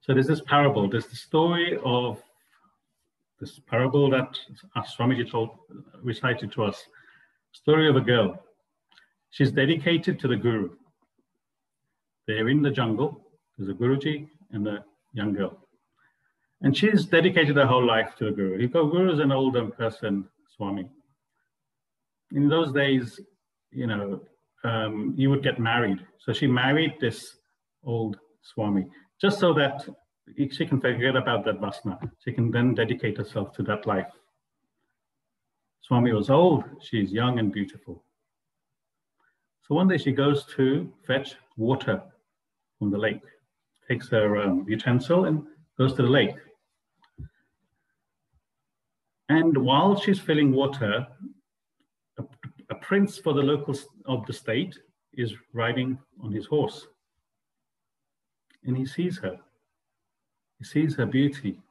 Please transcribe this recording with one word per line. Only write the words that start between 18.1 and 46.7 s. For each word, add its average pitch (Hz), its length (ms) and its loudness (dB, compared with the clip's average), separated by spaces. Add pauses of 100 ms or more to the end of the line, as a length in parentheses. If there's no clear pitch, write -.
to 113 100 -4
the 104 40 -2
Guru. 95 280 -2
You 120 100 0
go, 160 180 2
Guru 175 260 2
is 147 60 0
an 139 140 2
older 131 340 0
person, 104 600 -4 (260)
Swami. 98 340 -8 (1400)
In 143 160 2
those 156 240 2
days, 135 480 0 (500)
you 127 160 -8
know, 101 340 -6 (440)
um, 110 520 -4
you 135 140 2
would 139 120 0
get 127 160 -2
married. 113 480 -2 (120)
So - 140 -6
she 143 140 -2
married 139 540 2
this - 360 -6 (480)
old 113 340 -4 (240)
Swami, 101 440 -2 (340)
just 202 180 2
so 175 160 4
that 139 320 0 (680)
she - 140 -4
can 135 140 0
forget 127 360 0
about 117 280 -2
that 104 160 -4
vasana. 101 380 -8 (240)
She 120 100 -8
can 117 180 0
then 120 240 2
dedicate 113 440 -2
herself 101 380 -8
to - 80 -6
that 104 220 -4
life. 95 260 -4 (1700)
Swami 120 320 2
was 104 180 0
old, 151 340 4 (160)
she's 101 320 -4
young 123 260 0
and 107 120 0
beautiful. - 540 -10 (1600)
So 147 120 -2
one 185 140 4
day 175 100 4
she 131 140 0
goes 139 320 2 (120)
to 139 340 2 (160)
fetch 135 280 -4 (220)
water 110 460 -2 (760)
from 104 120 -2
the 101 80 -2
lake, 104 240 -2 (680)
takes 120 220 -4
her, 104 280 4
um, 95 300 0
utensil 127 560 2
and 156 220 -2 (320)
goes 131 160 2
to 127 80 0
the 120 60 4
lake. 127 280 2 (3000)